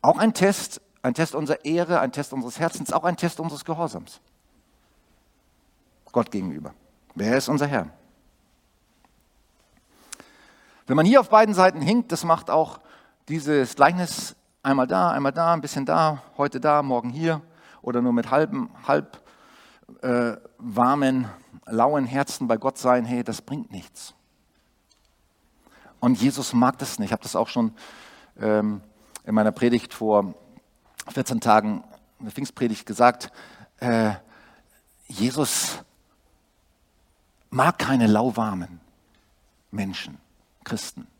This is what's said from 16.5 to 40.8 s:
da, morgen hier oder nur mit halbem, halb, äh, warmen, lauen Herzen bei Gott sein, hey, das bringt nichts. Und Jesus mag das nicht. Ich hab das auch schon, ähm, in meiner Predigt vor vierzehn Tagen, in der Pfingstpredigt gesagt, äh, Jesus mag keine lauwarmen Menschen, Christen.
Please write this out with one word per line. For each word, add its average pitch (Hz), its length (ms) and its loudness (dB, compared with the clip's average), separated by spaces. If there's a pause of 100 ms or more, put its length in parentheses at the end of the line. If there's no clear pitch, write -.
da, 147 220 4
morgen 123 280 -2
hier 160 320 -2 (400)
oder 120 180 -2
nur 123 140 2
mit 117 160 0
halbem, 135 400 0 (160)
halb, - 360 -2 (800)
äh, 120 360 -2 (200)
warmen, 127 720 0 (380)
lauen 127 400 0
Herzen 131 420 -4
bei 113 80 2
Gott 127 220 -4
sein, 123 260 2
hey, 123 180 -4
das - 200 -8
bringt - 280 -12
nichts. - 440 -18 (1900)
Und 123 200 2
Jesus 135 340 -2
mag 123 240 2
das - 200 -10
nicht. 101 100 -4
Ich - 40 -2
hab 110 100 -4
das - 140 -6
auch 101 120 0
schon, 113 260 -2 (680)
ähm, 107 400 0 (440)
in 110 100 -4
meiner 107 180 2
Predigt 120 400 0
vor 104 420 0 (720)
vierzehn 123 340 -4
Tagen, 107 440 2 (340)
in - 60 -16
der 107 80 -12
Pfingstpredigt 127 540 -6
gesagt, 123 440 2 (500)
äh, 113 320 2 (920)
Jesus 127 760 -2 (1700)
mag 127 280 2
keine 127 280 2
lauwarmen 104 760 0 (880)
Menschen, 98 480 -10 (460)
Christen. - 420 -10 (140)